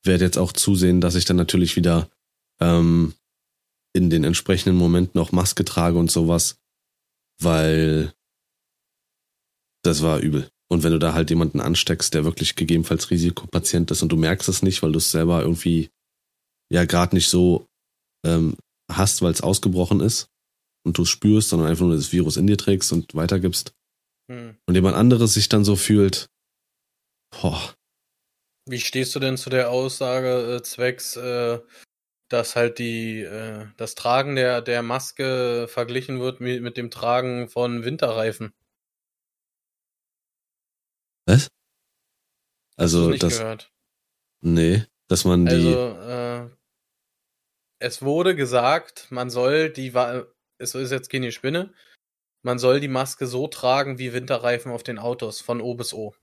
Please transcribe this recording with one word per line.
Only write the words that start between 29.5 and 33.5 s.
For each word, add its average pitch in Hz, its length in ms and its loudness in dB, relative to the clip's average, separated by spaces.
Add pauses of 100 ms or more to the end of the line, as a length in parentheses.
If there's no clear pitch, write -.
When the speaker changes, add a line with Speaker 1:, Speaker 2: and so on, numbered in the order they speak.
Speaker 2:
Aussage, 127 840 -2
äh, 120 60 -8
zwecks, - 540 -6
äh, 120 440 -4 (680)
dass 120 280 -2
halt 120 220 0
die, 113 420 -6
äh, 107 460 -12 (100)